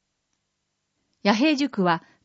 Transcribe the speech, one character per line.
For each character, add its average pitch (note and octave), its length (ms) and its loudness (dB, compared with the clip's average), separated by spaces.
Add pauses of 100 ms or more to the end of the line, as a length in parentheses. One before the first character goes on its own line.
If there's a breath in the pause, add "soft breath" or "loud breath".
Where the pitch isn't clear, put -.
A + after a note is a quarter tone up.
(1200)
野 G3+ 80 2
平 C#4 220 2
塾 C4 300 -4
は E3+ 180 -2 (220 soft breath)